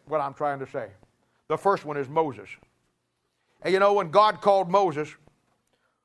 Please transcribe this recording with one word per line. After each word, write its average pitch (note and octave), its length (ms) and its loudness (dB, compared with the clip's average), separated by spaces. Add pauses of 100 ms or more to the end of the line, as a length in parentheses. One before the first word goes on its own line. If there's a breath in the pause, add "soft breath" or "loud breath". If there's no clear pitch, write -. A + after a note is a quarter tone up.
what D3+ 160 -4
I'm C#3 140 -6
trying C#3+ 240 -4
to C3+ 80 -10
say. A#2+ 220 -10 (600)
The D#3 100 -2
first G3 260 0
one D3 120 -8
is C#3 120 -6
Moses. C3+ 400 -4 (1120)
And F3 100 -2
you F#3+ 80 4
know, G3+ 140 4
when F#3+ 160 -2
God G3+ 300 4
called G3 300 2
Moses, E3 440 0 (920)